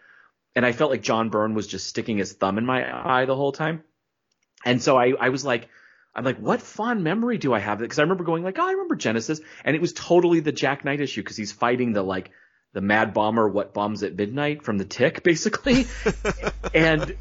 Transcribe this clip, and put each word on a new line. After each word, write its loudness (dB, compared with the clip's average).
And 2
I 2
felt 2
like -2
John 0
Byrne 0
was -4
just -8
sticking -4
his -2
thumb 0
in -2
my 0
eye 2
the 0
whole 0
time. -4
And 2
so 6
I, 6
I 2
was -2
like, -2
I'm -6
like, -2
"What 0
fond -4
memory 0
do 0
I 2
have?" -2
'Cause -2
I 6
remember 0
going -2
like, -6
"Oh, 0
I 0
remember -2
Genesis." -2
And 2
it -2
was -2
totally 4
the 0
Jack -2
Knight -2
issue -4
'cause -10
he's -8
fighting 2
the, 2
like – -4
the -6
mad 2
bomber, 4
what -2
bombs -2
at -4
midnight -4
from -2
the -2
Tick, 0
basically. 2
<laughs> -12
And, 2